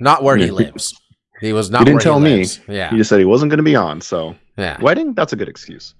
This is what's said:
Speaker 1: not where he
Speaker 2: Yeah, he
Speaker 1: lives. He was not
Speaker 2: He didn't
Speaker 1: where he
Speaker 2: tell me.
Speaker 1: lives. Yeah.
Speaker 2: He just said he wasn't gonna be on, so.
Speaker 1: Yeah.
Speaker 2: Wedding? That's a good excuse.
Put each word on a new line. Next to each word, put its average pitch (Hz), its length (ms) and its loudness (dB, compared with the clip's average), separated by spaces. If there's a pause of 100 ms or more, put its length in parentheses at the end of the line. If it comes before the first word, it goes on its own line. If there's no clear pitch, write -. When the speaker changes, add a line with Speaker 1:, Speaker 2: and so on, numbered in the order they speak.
Speaker 1:
not 139 240 2
where 135 140 2
he 95 60 2
Speaker 2:
Yeah, 87 80 -2
he - 0 -
Speaker 1:
lives. - 460 -6 (440)
He 110 100 -4
was 107 180 -2
not 117 100 0
Speaker 2:
He 120 80 4
didn't 143 80 6
Speaker 1:
where 139 40 2
he - 60 0
Speaker 2:
tell 151 160 2
me. 147 160 4
Speaker 1:
lives. 92 280 -4
Yeah. 98 260 -8
Speaker 2:
He 117 40 -2
just 110 140 2
said 104 100 4
he 92 60 4
wasn't 131 240 2
gonna 151 120 0
be 156 140 2
on, 82 240 -2
so. 80 380 -8 (200)
Speaker 1:
Yeah. 90 240 -8
Speaker 2:
Wedding? 254 320 0
That's 170 200 -4
a - 20 -6
good 101 140 -8
excuse. - 500 -20